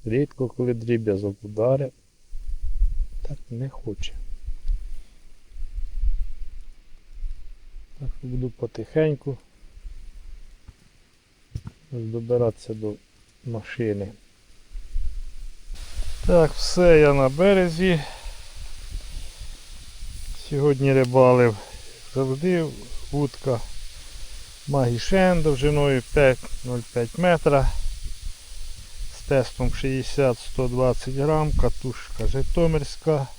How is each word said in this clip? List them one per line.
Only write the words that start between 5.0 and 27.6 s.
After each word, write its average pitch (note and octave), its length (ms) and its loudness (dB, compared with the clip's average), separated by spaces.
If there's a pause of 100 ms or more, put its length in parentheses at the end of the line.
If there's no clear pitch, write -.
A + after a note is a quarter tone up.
Так C3+ 100 -6 (100)
що - 100 -10
буду B2+ 220 -4
потихеньку C#3 880 -2 (2500)
добиратися A#2 840 -2
до G#2+ 180 -6 (520)
машини. G#2+ 640 -4 (2250)
Так, E3 260 6
все, E3+ 480 6
я D3 120 8
на C3+ 160 4
березі. F3+ 720 4 (2500)
Сьогодні C#3 440 2
рибалив, B2+ 640 6 (500)
як - 80 -14
завжди, D3 520 0 (460)
вудка C3+ 480 -2 (1080)
Магішен C#3+ 720 4
довжиною C#3+ 600 2 (120)
п'ять C3+ 500 4
нуль B2 160 -4 (120)
п'ять A#2 260 -2
метра, D#3+ 500 4 (1500)